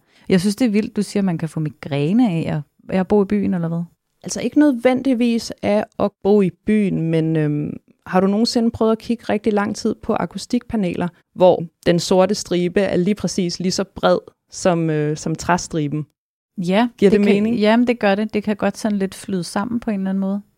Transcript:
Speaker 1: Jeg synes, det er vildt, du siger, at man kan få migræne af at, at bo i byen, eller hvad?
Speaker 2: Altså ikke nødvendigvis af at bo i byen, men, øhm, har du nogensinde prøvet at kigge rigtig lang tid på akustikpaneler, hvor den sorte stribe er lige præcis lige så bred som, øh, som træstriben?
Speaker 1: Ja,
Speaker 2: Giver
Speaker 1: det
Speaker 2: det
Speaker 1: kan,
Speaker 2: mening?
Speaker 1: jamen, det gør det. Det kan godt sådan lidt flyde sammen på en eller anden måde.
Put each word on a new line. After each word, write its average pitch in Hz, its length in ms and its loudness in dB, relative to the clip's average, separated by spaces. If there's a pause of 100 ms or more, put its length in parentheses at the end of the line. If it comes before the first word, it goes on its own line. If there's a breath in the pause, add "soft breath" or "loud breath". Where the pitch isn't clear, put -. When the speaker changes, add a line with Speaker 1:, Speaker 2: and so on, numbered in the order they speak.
(280 soft breath)
Speaker 1:
Jeg 185 120 4
synes, 202 160 0
det 262 80 0
er 233 60 2
vildt, 214 260 -2
du 208 60 -2
siger, 208 180 -4
at 196 40 0
man 170 140 -2
kan 160 100 -4
få - 120 -6
migræne 156 720 0
af 160 320 -2 (260)
at, 190 100 0
at 185 100 0
bo 208 140 4
i 190 40 2
byen, 196 280 -2
eller 165 140 -4
hvad? 170 140 -4 (400)
Speaker 2:
Altså - 180 -8
ikke 247 180 0
nødvendigvis 254 920 2 (100)
af 208 220 0 (140)
at 202 120 0 (120)
bo 202 200 4
i 180 80 2 (160)
byen, 190 360 2
men, 160 340 0
øhm, 151 400 -2 (300)
har 185 140 2
du 190 60 2
nogensinde 226 440 2
prøvet 220 220 0
at 220 60 0
kigge - 300 -6
rigtig 208 240 0
lang 202 240 -2
tid - 260 -2
på 214 120 -2
akustikpaneler, 190 920 -4 (260 soft breath)
hvor 175 280 4 (240)
den 170 120 4
sorte 185 360 2
stribe 180 460 -2
er 190 160 0
lige 185 180 0
præcis 180 460 -4
lige 180 120 -2
så 196 120 -2
bred - 340 0 (320)
som, 170 400 0
øh, 151 260 -2
som 160 180 -6
træstriben? 151 720 -2 (520)
Speaker 1:
Ja, 190 300 0 (100)
Speaker 2:
Giver 196 120 6
Speaker 1:
det 208 100 4
Speaker 2:
det 208 60 4
Speaker 1:
kan, 214 160 4
Speaker 2:
mening? 226 140 0
Speaker 1:
jamen, 220 300 4
det 240 120 -2
gør 202 160 2
det. 214 200 -4
Det 208 80 -2
kan 208 140 -2
godt 196 220 -4
sådan 208 200 -2
lidt 190 160 -4
flyde 185 300 -6
sammen 226 360 -4
på 226 100 -6
en 196 100 -4
eller 190 100 -2
anden 190 100 -2
måde. 196 200 -2 (180)